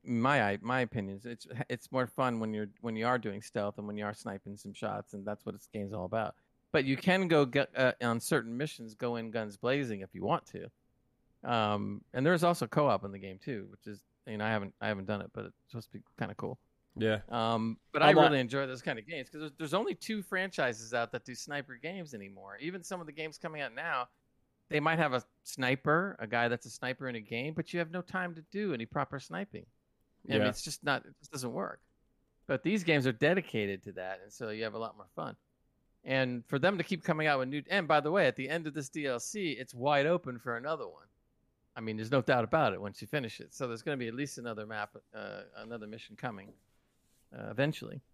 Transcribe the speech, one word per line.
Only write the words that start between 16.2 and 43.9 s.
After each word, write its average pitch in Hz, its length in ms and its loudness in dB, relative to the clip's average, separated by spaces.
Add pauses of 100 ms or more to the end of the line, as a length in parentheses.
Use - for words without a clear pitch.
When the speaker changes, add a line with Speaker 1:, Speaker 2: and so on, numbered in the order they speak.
Speaker 1:
cool. - 240 -8 (380)
Speaker 2:
Yeah. 110 320 2
Speaker 1:
Um, 113 500 0 (140)
but 151 100 2
Speaker 2:
I 175 80 10
Speaker 1:
I - 40 10
Speaker 2:
might 156 80 10
Speaker 1:
really 143 180 8
enjoy 131 260 -2
those 127 160 -8
kind 135 160 -4
of 107 80 -14
games 147 220 -8
'cause 151 120 -14
there's, 151 180 -8
there's 151 160 -2
only 240 200 2
two 214 280 -4
franchises 127 720 -2
out 117 180 0
that 120 120 -6
do 123 100 -12
sniper 143 420 -8
games 156 380 -8
anymore. 98 460 -12
Even 175 220 -8
some 180 180 -8
of 160 60 -12
the 151 60 -14
games 156 260 -6
coming 156 220 -6
out 120 140 -4
now, 139 340 -2 (600)
they 151 120 2
might 165 180 4
have 151 140 4
a 123 100 0 (220)
sniper, 147 720 2
a 113 80 -6
guy 120 220 2
that's 120 180 -2
a 113 40 -14
sniper 127 380 -6
in 120 60 -6
a 110 60 -6
game, 117 340 -4
but 160 180 -4
you 175 60 -2
have 165 120 -2
no 180 100 -4
time 175 340 -6
to 160 160 -16
do 196 240 -2
any 113 120 -4
proper 139 340 -4
sniping. 175 460 -8 (640)
I - 40 0
mean, 107 100 6
Speaker 2:
Yeah. 104 60 6
Speaker 1:
it's 107 140 -2
just - 200 -10
not, 139 220 2
it - 160 -20
just - 100 -20
doesn't 123 220 -4
work. 185 280 -6 (680)
But 139 180 0
these 196 200 4
games 147 220 6
are 131 60 4
dedicated 110 720 2
to 101 80 -10
that, 92 300 -8
and 104 100 -20
so 117 180 -8
you 110 140 -4
have 110 100 -4
a 110 40 -6
lot 113 180 -6
more 98 180 -20
fun. 135 220 -8 (680)
And 127 400 2
for 139 120 -2
them 180 200 4
to 165 60 -2
keep 175 180 -2
coming 156 240 0
out 147 120 4
with 131 100 0
new, 143 220 -4
and 180 180 2
by 151 120 8
the 151 100 0
way, 180 160 6
at 127 100 4
the 131 120 -4
end 160 180 -2
of 143 80 -4
this 147 160 -6
D 147 160 -4
L 123 120 0
C, 180 340 -4
it's 120 220 -8
wide 139 320 4
open 143 320 2
for 120 180 -4
another 135 300 -4
one. 78 200 -16 (720)
I 120 40 -8
mean, 110 160 -4
there's 110 140 -6
no 139 120 4
doubt 123 220 4
about 123 300 4
it 92 60 -6
once 101 200 -8
you 107 80 -12
finish 120 320 -4
it. - 140 -16
So 131 120 -6
there's 113 160 -6
gonna 147 140 -2